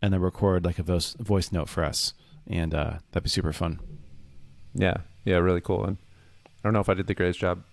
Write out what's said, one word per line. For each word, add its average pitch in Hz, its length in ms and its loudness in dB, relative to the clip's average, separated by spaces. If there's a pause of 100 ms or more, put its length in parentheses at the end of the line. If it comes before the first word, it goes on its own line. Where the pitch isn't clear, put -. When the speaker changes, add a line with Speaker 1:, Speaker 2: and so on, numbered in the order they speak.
Speaker 1:
and 101 120 4
then 92 60 4
record, 92 460 2
like, 87 140 0
a 87 40 -2
voice, 87 300 0
voice 101 400 0
note 82 160 -2
for - 140 -2
us, - 300 -2 (320)
and, 82 280 -2
uh, 76 240 -2 (140)
that'd 87 120 -2
be - 60 -4
super 80 240 0
fun. 82 260 -4 (960)
Speaker 2:
Yeah, 95 240 2 (260)
yeah, 92 140 4
really 87 240 4
cool. 98 240 -2
And 98 120 -4 (460)
I - 240 -8
don't 107 60 2
know 107 80 4
if 95 80 0
I 101 40 6
did 92 140 -2
the 104 60 0
greatest 90 260 0
job 90 340 0